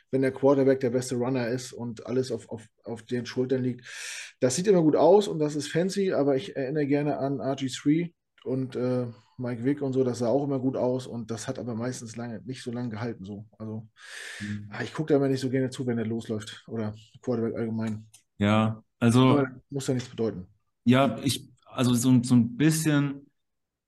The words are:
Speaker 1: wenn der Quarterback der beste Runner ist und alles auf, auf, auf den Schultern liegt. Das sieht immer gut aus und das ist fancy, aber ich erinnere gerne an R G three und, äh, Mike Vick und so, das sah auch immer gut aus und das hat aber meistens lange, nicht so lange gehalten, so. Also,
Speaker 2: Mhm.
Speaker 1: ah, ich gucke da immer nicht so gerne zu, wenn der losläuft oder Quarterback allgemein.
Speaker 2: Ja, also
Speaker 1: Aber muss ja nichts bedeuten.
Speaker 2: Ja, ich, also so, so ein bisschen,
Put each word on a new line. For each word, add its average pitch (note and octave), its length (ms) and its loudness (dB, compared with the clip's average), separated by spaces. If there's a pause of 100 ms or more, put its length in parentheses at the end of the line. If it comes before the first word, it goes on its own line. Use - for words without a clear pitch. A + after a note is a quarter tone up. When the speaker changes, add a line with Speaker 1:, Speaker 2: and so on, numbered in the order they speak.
(120)
Speaker 1:
wenn C3 100 2
der C3 100 2
Quarterback C3+ 480 4
der A#2+ 120 0
beste B2+ 240 -2
Runner B2+ 340 -2
ist B2+ 240 -6
und A#2 340 -10
alles B2 240 -2
auf, A2+ 180 -8
auf, A2+ 160 -12 (200)
auf A2 180 -10
den B2 220 -6
Schultern B2+ 360 -2
liegt. B2 240 -4 (540)
Das B2+ 160 2
sieht F3+ 120 0
immer F#3 140 8
gut D3+ 140 6
aus G3 320 8
und E3 120 -4
das D3+ 160 -2
ist C#3+ 140 -6
fancy, F#3 440 0
aber C#3 240 2
ich - 180 -6
erinnere C#3 320 -2
gerne C#3+ 300 0
an C3+ 240 -2
R C3+ 160 -2
G C3+ 100 -4
three D#3+ 440 0 (340)
und, B2+ 320 -4
äh, B2 300 -2 (340)
Mike A#2+ 220 -6
Vick C#3+ 180 0
und C3+ 120 -2
so, C3 100 2
das A#2+ 160 -2
sah A#2+ 80 0
auch C#3 160 2
immer C#3 160 -2
gut C3 160 -2
aus B2+ 320 -2
und A2+ 240 -10
das A2 160 -8
hat C3 120 -6
aber A#2 140 -8
meistens A#2 440 -8
lange, A#2 260 -10
nicht B2+ 180 -12
so A#2+ 120 -8
lange B2 160 -6
gehalten, G#2+ 340 -8
so. G#2 220 -12 (120)
Also, A2 300 -12 (540)
Speaker 2:
Mhm. G#2 280 -10
Speaker 1:
ah, B2 140 -8
ich A2+ 100 -10
gucke D#3 200 0
da C#3 40 6
immer C#3 120 2
nicht C3+ 100 0
so C3 100 -2
gerne C3 200 0
zu, B2+ 180 -6
wenn A#2 80 0
der A2+ 100 -2
losläuft A2 640 -8
oder A2 260 -6 (280)
Quarterback A2+ 340 -2
allgemein. A2 500 -4 (320)
Speaker 2:
Ja, A2 460 2 (160)
also B2+ 380 6
Speaker 1:
Aber C3+ 100 2 (220)
muss C3+ 180 -6
ja C#3 60 2
nichts B2 160 -4
bedeuten. G#2 360 -4 (380)
Speaker 2:
Ja, B2+ 400 4
ich, - 260 -4 (160)
also B2 280 0
so, B2 280 6
so B2 140 4
ein A#2 220 4
bisschen, D3+ 680 2 (600)